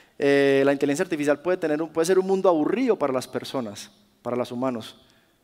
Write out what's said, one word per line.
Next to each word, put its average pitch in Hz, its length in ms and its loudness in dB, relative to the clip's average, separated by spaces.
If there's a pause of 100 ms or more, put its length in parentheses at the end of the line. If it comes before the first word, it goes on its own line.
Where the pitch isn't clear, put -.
(180)
eh, 139 460 4
la 143 80 4
inteligencia 143 300 0
artificial 147 380 -2
puede 180 180 -2
tener 156 240 -2
un, 160 80 -8
puede 165 160 0
ser 185 120 4
un 190 80 0
mundo 190 220 2
aburrido 185 500 2
para 135 140 0
las 127 160 -4
personas, 113 640 -8 (320)
para 120 140 -6
los 123 140 -4
humanos, 123 460 -6 (480)